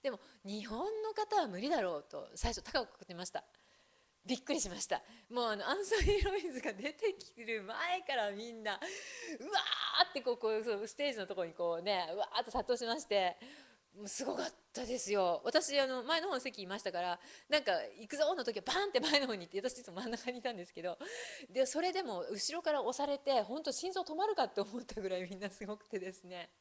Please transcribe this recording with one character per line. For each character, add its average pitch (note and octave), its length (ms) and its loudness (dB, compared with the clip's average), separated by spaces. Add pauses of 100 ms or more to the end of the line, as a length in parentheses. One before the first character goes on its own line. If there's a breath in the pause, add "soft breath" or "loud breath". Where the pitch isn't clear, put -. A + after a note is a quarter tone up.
で C#4 100 0
も、 G3+ 100 -10 (240 loud breath)
「日 G#3 220 -6
本 F#4+ 340 -4
の A4 120 -4
方 G#4+ 240 -2
は D#4 100 4
無 F#3 120 -6
理 B3+ 80 -2
だ D4+ 140 4
ろ F3 160 0
う」 D3 100 -6
と、 - 280 -10
最 - 180 0
初 F#3 80 -6
高 C4 240 0
く - 140 -20
く - 40 -18
っ - 20 -16
て F3 100 -12
ま F3 100 -6
し - 60 -8
た。 - 120 -4 (800 soft breath)
び B3 120 0
っ - 80 -12
く D4 100 0
り D#4+ 80 0
し G3 80 -2
ま G3+ 100 -8
し - 60 0
た。 - 160 -2 (300 loud breath)
も A#3+ 100 0
う、 A#3 40 2
あ G#3+ 100 2
の、 G3+ 120 -4
ア C4 60 2
ン G4 100 0
ソ G#4 160 4
ニ F#4+ 220 6
ー・ F4+ 40 4
ロ G4 140 2
ビ E4+ 80 -2
ン C#4+ 60 -4
ズ B3+ 80 -4
が B3+ 120 -2
出 C4 200 -4
て G4 220 0
き - 160 -16
て A#3+ 120 -16
る A3 200 -4
前 E4+ 380 -2
か C#4 140 -2
ら G#3 140 2
み A3 220 -6
ん A3+ 120 -12
な、 G#3 100 0
う - 40 -4
わ - 20 -10 (1300 loud breath)
ー - 60 -12
っ - 20 -16
て C#4 80 -2
こ A#3+ 120 2
う、 A#3 40 0
こ A3 180 0
う、 A3 80 0
そ A3 140 0
う、 G#3+ 100 -4
ス - 60 -8
テ C#4+ 160 0
ー B3 40 0
ジ A3 40 -6
の F#3+ 80 -4
と G3 80 -6
こ F3+ 100 0
に E3 100 -4
こ E3+ 280 2
う - 0 -
ね、 F3+ 320 2
う G3 40 -2
わ - 200 0
ー B3 60 2
っ - 20 -2
て A3 60 -10
殺 A3 140 0
到 A#3+ 120 4
し A#3+ 80 -4
ま A#3 140 0
し - 60 -6
て、 F#3 300 4 (600 loud breath)
も G#3 60 -12
う G3+ 40 -8
す B3+ 160 -2
ご - 120 -2
か - 80 0
っ - 100 -4 (200)
た B3 120 -4
で A#3+ 140 -2
す F#3+ 120 -2
よ。 F#3 320 4
私、 C#4+ 360 4
あ C4+ 80 4
の、 B3+ 160 -2
前 D#4+ 180 2
の F#4 60 -2
方 E4 80 0
の B3 40 0
席 B3 220 -6
い F3+ 60 -8
ま G3 100 -4
し - 60 -8
た F#3 80 0
か F3 100 0
ら、 F3 180 0 (300 loud breath)
な D4 120 6
ん - 20 -10
か、 G3+ 80 4 (260)
「行 G#3+ 100 -12
く D4 80 -4
ぞ」 D4+ 220 6
の B3+ 60 -2
時 G#3+ 160 0
は - 40 -8
バ C4 100 0
ー G4 120 4
ン G4+ 40 0
っ - 20 -4
て B3 80 4
前 D4 200 4
の C4+ 60 4
方 A#3+ 80 0
に F3+ 140 -4
行 - 20 -20
っ - 20 -16
て、 G3+ 180 -2
私 B3 100 -6
い A#3+ 40 -14
つ - 60 -14
も F3 100 -8
真 A#3+ 100 -4
ん - 20 -2
中 A#3 180 -4
に B3 80 -4
い A3 60 -8
た A#3+ 100 -2
ん - 20 -6
で F3+ 100 -8
す - 60 -20
け E3+ 120 -10
ど、 F3 160 -4 (500 loud breath)
で、 B3+ 160 4
そ C#4+ 160 2
れ F4+ 100 4
で F#4 120 0
も F#3+ 260 -2
後 G#3 240 0
ろ E4+ 80 -2
か D#4 120 4
ら C4+ 100 4
押 B3 120 2
さ C#4+ 140 2
れ C#4+ 80 2
て、 C4 240 4
ほ G#3+ 160 -2
ん D#4 60 -4
と C4+ 80 0
心 F#4 200 -2
臓 F#4 100 -2
止 D#4 120 -4
ま F#4+ 140 2
る G#4+ 80 2
か C#4+ 80 4
っ - 100 0
て G3+ 80 2
思 G#3 180 -2
っ - 40 -8
た - 180 -6
ぐ F#3+ 80 -2
ら F#3 80 0
い F#3 100 -4
み F#3+ 80 -8
ん F#3 40 -12
な G3+ 100 -4
す F#3+ 160 -10
ご G#3 120 -6
く - 120 -20
て A3 80 -4
で F#3 160 -4
す F#3 120 -18
ね。 F3+ 360 -12